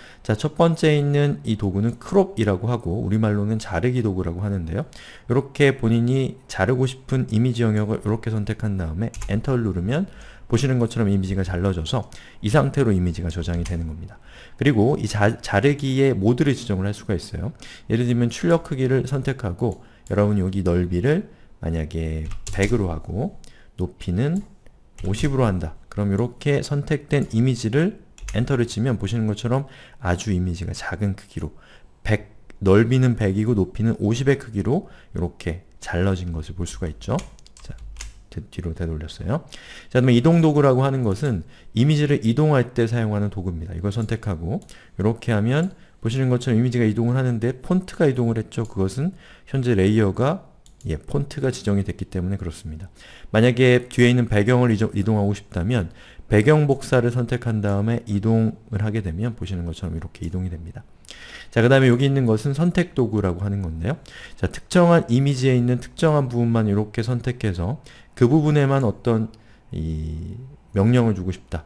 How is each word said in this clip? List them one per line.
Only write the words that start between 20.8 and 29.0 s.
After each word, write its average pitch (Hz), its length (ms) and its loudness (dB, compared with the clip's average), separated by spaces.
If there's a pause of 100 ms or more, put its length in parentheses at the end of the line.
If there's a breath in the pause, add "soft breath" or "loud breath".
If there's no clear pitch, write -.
만약에 80 640 -4 (280)
백으로 101 380 0
하고 95 480 -6 (380 soft breath)
높이는 113 640 -4 (640)
오십으로 131 400 0
한다. 90 300 -2 (140)
그럼 101 240 -2
요렇게 123 480 0
선택된 143 720 -2
이미지를 127 640 0 (340)
엔터를 120 340 0
치면 113 320 -2